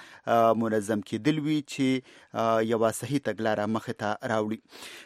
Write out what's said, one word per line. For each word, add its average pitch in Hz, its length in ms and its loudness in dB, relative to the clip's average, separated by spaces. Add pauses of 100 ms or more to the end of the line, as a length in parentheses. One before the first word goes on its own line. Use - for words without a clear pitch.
(280)
آه، 117 260 6
منظم 110 480 0
کېدل 113 380 -2
وي 151 200 0 (140)
چې، 135 140 0 (480)
آه، 113 240 2 (120)
یوه 110 300 2
صحیح 135 260 -4
تګلاره 107 380 0 (100)
مخې 113 180 -4
ته 104 160 -4 (220)
راوړي. 110 280 -2 (460)